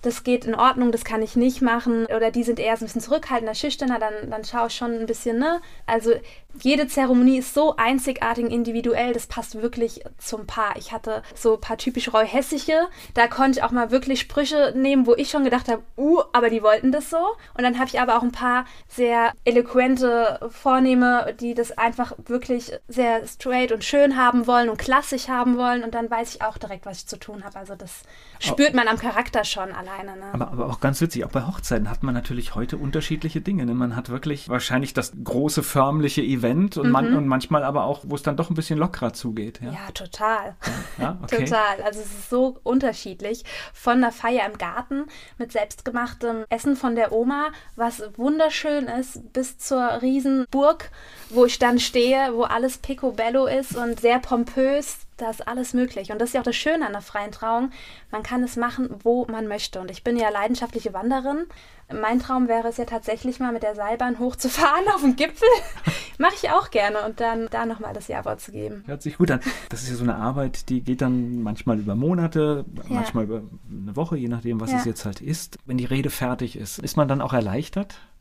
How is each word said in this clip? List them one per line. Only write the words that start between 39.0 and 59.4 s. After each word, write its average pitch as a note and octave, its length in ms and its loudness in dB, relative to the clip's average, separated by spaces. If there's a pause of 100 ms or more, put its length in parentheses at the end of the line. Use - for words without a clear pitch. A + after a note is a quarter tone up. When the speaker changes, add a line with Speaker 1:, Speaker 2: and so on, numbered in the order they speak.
Speaker 2:
zugeht, A2 500 -8
ja? B2 100 -8
Speaker 1:
Ja, F#3+ 200 -12
total. G#3+ 640 -4 (100)
Speaker 2:
Ja, - 380 -6
ja, F3 180 -4
okay. A#3 220 0
Speaker 1:
Total. G#3 380 2
Also G#3 180 -4
es G#3+ 60 -8
ist G3+ 240 -10
so B3+ 320 2
unterschiedlich. A3+ 840 -2 (300)
Von A#3+ 240 2
einer A#3+ 140 4
Feier A#3 340 0
im G#3 120 -8
Garten B3+ 460 -6 (340)
mit A#3+ 140 -10
selbstgemachtem A#3 960 -4
Essen C4+ 280 0
von B3+ 200 0
der A3+ 160 2
Oma, C4+ 360 2 (280)
was A#3 260 -2 (140)
wunderschön D4+ 680 0
ist, - 460 -8
bis B3+ 260 -4
zur B3 440 0
Riesenburg, C4+ 880 2 (400)
wo A#3+ 140 8
ich B3 140 2
dann A#3+ 200 6
stehe, B3+ 560 4
wo A#3 100 2
alles B3+ 340 0
picobello B3+ 680 0
ist C4 300 -2
und A#3 240 -4
sehr A#3 180 6
pompös. C4 800 0 (200)
Da A3+ 120 -4
ist - 180 -8
alles B3 260 -6
möglich. B3 380 -2
Und G#3+ 80 -4
das A#3+ 100 0
ist - 40 -12
ja C4 60 2
auch B3 40 -6
das A#3+ 100 -2
Schöne D#4 320 0
an G3+ 60 -4
der G3+ 100 -8
freien G#3 300 -8
Trauung. A#3+ 400 -2 (400)
Man G#3+ 100 -6
kann B3 220 -2
es B3 100 -6
machen, A#3+ 340 -2 (140)
wo A#3+ 240 2
man A3 220 -4